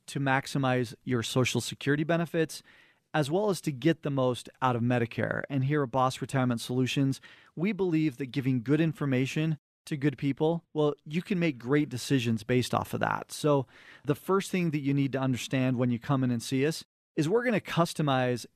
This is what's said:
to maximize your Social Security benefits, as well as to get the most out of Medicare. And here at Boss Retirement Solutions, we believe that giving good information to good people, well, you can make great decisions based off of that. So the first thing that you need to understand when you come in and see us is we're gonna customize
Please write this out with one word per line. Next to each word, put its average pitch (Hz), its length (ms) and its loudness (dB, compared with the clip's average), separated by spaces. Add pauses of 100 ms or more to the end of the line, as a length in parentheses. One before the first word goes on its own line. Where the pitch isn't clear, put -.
to - 120 -6
maximize 131 720 0 (100)
your 123 200 0
Social 127 380 0
Security 143 420 -2
benefits, 165 600 -2 (500)
as 151 180 0
well 202 180 2
as 180 120 -2
to 160 100 -4
get 151 320 0
the 151 60 -4
most 127 400 0 (120)
out 127 140 2
of 113 60 -2
Medicare. 117 680 0
And 139 140 -2
here 143 200 0
at 123 80 -6
Boss 131 280 0
Retirement 127 400 0
Solutions, 131 600 0 (340)
we 185 160 -2
believe 160 460 0
that 139 100 -8
giving 127 340 0
good 143 200 2
information 151 760 0 (280)
to 165 100 -6
good 139 220 0
people, 156 560 -2
well, 151 200 2 (120)
you 156 160 -4
can 185 180 -2
make 165 180 0
great 139 300 0
decisions 120 560 0
based 123 300 0
off 104 200 4
of 117 60 -2
that. 110 320 -2
So 143 360 2 (360)
the 143 120 0
first - 360 0
thing 175 200 0
that 151 100 -2
you 139 120 0
need 139 200 0
to 135 60 -2
understand 131 580 0
when 123 120 2
you 120 100 0
come 131 240 0
in 123 80 2
and 117 120 -2
see 135 220 0
us 160 180 -2 (320)
is 156 140 0
we're 233 160 2
gonna 220 160 2
customize 131 840 0 (100)